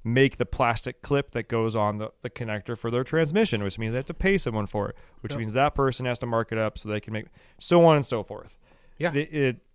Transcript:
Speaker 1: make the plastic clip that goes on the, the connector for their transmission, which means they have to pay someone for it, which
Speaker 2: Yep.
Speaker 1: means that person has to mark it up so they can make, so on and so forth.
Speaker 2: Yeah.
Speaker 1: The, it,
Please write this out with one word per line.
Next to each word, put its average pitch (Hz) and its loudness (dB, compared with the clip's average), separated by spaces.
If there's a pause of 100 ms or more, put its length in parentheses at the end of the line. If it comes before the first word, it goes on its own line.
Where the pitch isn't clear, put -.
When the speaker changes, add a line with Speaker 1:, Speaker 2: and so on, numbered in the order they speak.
Speaker 1:
make 127 4
the - 0
plastic 120 -2
clip 139 -2
that 117 -6
goes 113 -2
on 104 0
the, 107 -8 (120)
the 120 -10
connector 110 -8
for 117 -4
their 123 0
transmission, 160 2
which 98 -4
means 110 -4
they 123 -2
have 135 -6
to 170 -10
pay 196 2
someone 110 -2
for 101 -4
it, - -10 (240)
which - -8
Speaker 2:
Yep. 139 -4
Speaker 1:
means 110 -4
that 135 2
person 135 0
has 123 -2
to 123 -6
mark 113 0
it 113 -4
up 110 -2
so - -12
they 107 -2
can 107 -12
make, 107 -8 (340)
so 170 6
on 165 10
and 143 2
so 107 -4
forth. - -16 (400)
Speaker 2:
Yeah. 165 0
Speaker 1:
The, 143 0
it, 143 0 (180)